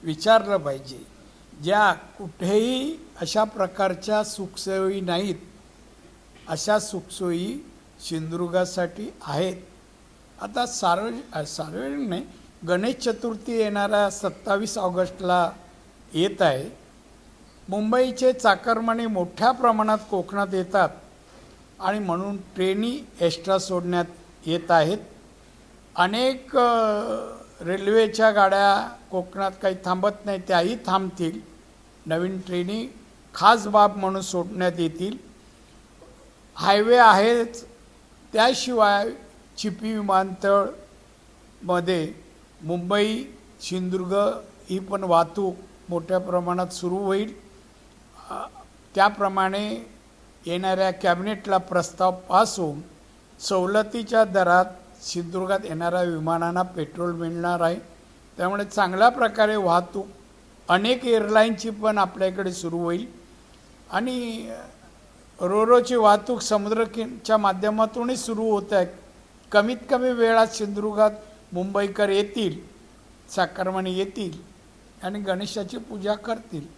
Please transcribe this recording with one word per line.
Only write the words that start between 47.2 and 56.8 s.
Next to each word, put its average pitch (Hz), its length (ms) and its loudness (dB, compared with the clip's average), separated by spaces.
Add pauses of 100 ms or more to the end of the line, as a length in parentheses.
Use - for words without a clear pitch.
अ, - 160 -8 (500)
त्याप्रमाणे 202 920 0 (560)
येणाऱ्या 185 460 0
कॅबिनेटला 190 640 0
प्रस्ताव 185 540 0
पास 190 480 2
होऊन 151 220 -4 (580)
सवलतीच्या 214 840 2
दरात 185 420 4 (360)
सिंधुदुर्गात 185 600 -4
येणाऱ्या 170 380 -2
विमानांना 170 600 -2
पेट्रोल 175 500 -6